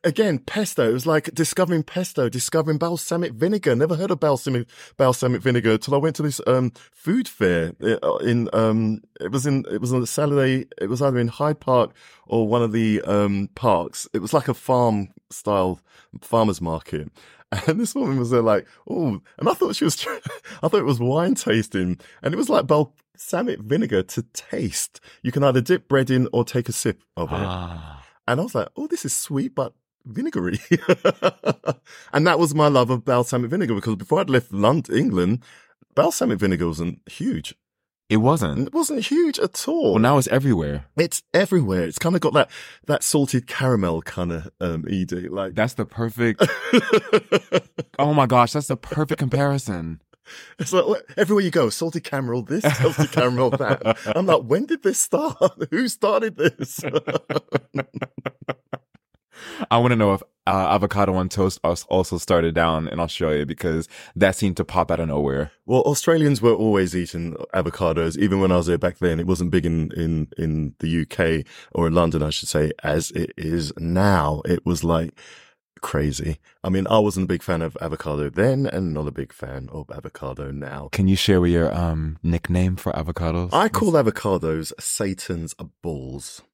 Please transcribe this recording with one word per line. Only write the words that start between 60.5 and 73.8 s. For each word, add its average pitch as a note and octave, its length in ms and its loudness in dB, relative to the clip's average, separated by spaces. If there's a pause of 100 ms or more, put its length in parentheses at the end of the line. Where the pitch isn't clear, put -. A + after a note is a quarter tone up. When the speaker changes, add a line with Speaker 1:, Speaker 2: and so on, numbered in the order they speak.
Speaker 2:
avocado G2 440 2
on F#2 140 0
toast F#2+ 360 0
als-, E2+ 240 0
also F#2 300 0
started E2 360 2
down E2 340 2
in E2 120 -8
Australia, D#2 460 -2
because D#2+ 420 -4 (280)
that F#2+ 200 4
seemed F#2+ 200 0
to G2 80 -4
pop F2 260 -2
out E2+ 100 0
of E2 80 -2
nowhere. C#2+ 420 -2 (160)
Speaker 1:
Well, B2+ 160 2
Australians D3 600 2
were A#2 120 6
always F#2+ 420 2
eating E2+ 380 -6 (200)
avocados, E2 640 0
even G2 240 2
when F#2+ 120 4
I F2+ 40 6
was E2 100 2
there E2+ 120 2
back F2 200 -2
then. E2+ 220 0
It E2+ 60 -2
wasn't F2 240 0
big F2 160 2
in, E2 260 0
in, D#2+ 360 -2 (100)
in D#2 420 -2
the E2 80 -2
U D#2+ 180 0
K, D#2+ 380 0 (280)
or E2+ 140 0
in E2 80 0
London, E2 280 2
I D2+ 80 0
should - 180 -6
say, D2+ 240 0 (100)
as D2+ 300 -2
it E2 240 -4
is D#2+ 420 -4
now. E2+ 640 2